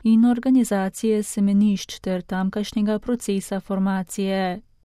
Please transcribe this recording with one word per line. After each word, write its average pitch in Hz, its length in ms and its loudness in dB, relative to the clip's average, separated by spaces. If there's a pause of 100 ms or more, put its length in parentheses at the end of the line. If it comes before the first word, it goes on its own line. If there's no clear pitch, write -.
in 226 220 6
organizacije 226 1000 2
semenišč 202 800 0
ter 185 220 -4
tamkajšnjega 208 760 -2
procesa 202 600 -4
formacije. 190 1000 -2 (240)